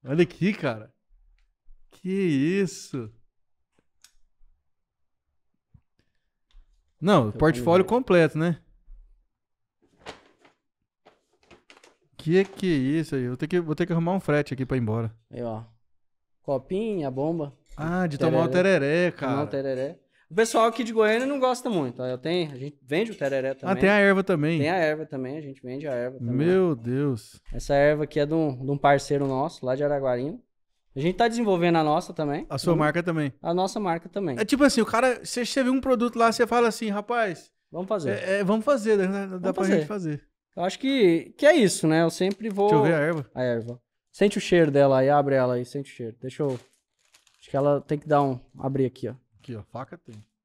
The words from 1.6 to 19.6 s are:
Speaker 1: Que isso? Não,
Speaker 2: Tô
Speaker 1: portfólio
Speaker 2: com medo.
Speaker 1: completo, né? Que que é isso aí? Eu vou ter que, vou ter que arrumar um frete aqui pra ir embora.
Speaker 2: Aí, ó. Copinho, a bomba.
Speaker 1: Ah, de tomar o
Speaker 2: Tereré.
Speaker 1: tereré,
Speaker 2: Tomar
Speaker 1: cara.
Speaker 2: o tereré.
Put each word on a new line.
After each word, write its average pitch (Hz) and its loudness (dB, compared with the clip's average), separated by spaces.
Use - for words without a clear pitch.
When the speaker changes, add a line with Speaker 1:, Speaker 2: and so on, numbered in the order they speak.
Speaker 1:
Que - -12
isso? 165 0
Não, 151 4
Speaker 2:
Tô 113 -8
Speaker 1:
portfólio 156 4
Speaker 2:
com 214 0
medo. 254 0
Speaker 1:
completo, 160 4
né? 165 -2
Que 180 2
que 190 -6
é 151 2
isso 151 -6
aí? 131 -2
Eu 123 -4
vou 127 -8
ter 156 -6
que, 180 0
vou 156 -4
ter 175 -2
que 175 -6
arrumar 170 0
um 196 -2
frete 147 0
aqui 131 -4
pra 131 -2
ir 123 0
embora. 113 -4
Speaker 2:
Aí, 120 -12
ó. 113 -8
Copinho, 185 -4
a 131 -4
bomba. 147 -4
Speaker 1:
Ah, 175 -2
de 143 -4
tomar 135 2
o - -2
Speaker 2:
Tereré. 180 4
Speaker 1:
tereré, 160 2
Speaker 2:
Tomar 139 -6
Speaker 1:
cara. 143 -2
Speaker 2:
o 147 -4
tereré. 135 -4